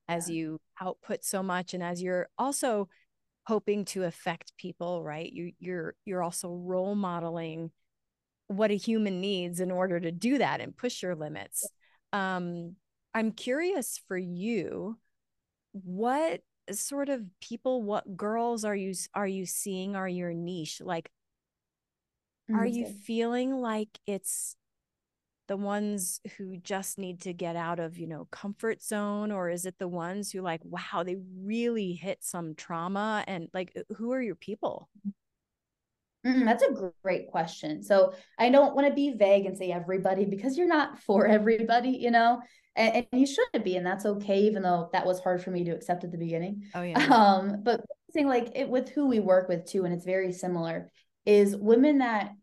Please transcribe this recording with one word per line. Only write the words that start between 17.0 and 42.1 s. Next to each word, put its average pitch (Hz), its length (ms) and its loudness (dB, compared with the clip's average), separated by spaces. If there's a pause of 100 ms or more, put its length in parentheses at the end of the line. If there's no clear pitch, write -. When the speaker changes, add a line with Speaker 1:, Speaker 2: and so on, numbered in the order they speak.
Speaker 1:
of 262 120 -2 (200)
people, 254 420 -4
what 202 320 -4
girls 220 480 -2
are 208 120 -2
you 196 160 -4
s-, - 220 -8
are 196 140 -2
you 190 180 -4
seeing 190 520 -6
are 190 100 -4
your 180 260 -4
niche? 170 460 -8
Like, 170 320 -8 (1400)
Speaker 2:
Mm, 220 60 0
Speaker 1:
are 233 100 4
Speaker 2:
that's 240 120 0
Speaker 1:
you 233 80 -2
Speaker 2:
good. 202 100 -12
Speaker 1:
feeling 233 600 -2
like 214 500 -4
it's - 480 -6 (920)
the 196 100 -4
ones 202 640 -4 (160)
who 190 200 -10
just 190 400 -6
need 185 240 -10
to 180 120 -8
get 170 220 -6
out 170 240 -4
of, 170 200 -6
you 165 80 -8
know, 160 240 -10
comfort - 500 -6
zone? 208 500 -4
Or 180 180 -2
is 175 160 -4
it 185 120 -8
the 185 100 -6
ones 180 440 -6
who, 190 100 -6
like, 165 220 -4
wow, 175 400 -6
they 185 140 -4 (260)
really 220 500 -2
hit 175 300 -8
some 165 320 -8
trauma? 196 720 -4
And, 175 260 -8
like, 185 240 -8 (200)
who 233 160 -4
are 262 80 -2
your 202 140 -4
people? - 540 -8 (1400)
Speaker 2:
Mm, 254 200 4
that's 226 180 6
a - 80 4
gr-, 202 160 -4 (160)
great 185 240 0
question. 170 560 -4
So 190 300 6 (260)
I 226 100 6
don't 277 260 8
wanna 277 180 4
be 285 200 0
vague 196 320 6
and 185 120 -4
say 185 140 -2
everybody, 190 540 0
because 202 320 -2
you're 349 100 4
not 302 320 2
for 208 280 4
everybody, 226 640 4
you 240 200 0